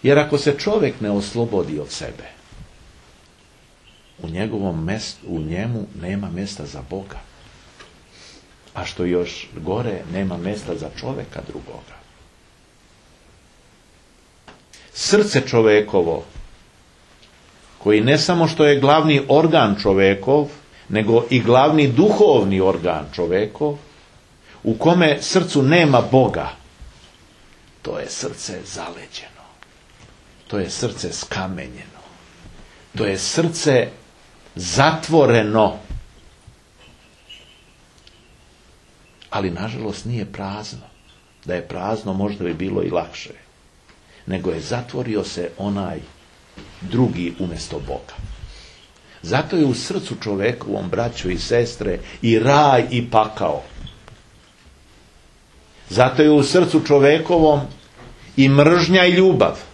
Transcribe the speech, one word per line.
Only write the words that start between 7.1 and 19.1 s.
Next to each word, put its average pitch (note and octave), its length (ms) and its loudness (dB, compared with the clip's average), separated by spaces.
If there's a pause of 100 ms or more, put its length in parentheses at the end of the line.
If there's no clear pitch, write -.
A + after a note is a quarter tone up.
A F#2+ 100 -10
što - 200 -8
još F2 520 -4
gore, F#2+ 460 -6 (100)
nema F#2 240 -4
mjesta F2+ 400 -8
za D#2 120 -12 (120)
čovjeka - 480 -12
drugoga. - 460 -18 (3000)
Srce G3+ 560 0
čovekovo, G#2 760 2 (1500)
koji G#2+ 220 4
ne C3+ 180 2
samo E3+ 300 2
što D#3 160 2
je C#3+ 160 4
glavni D3 480 4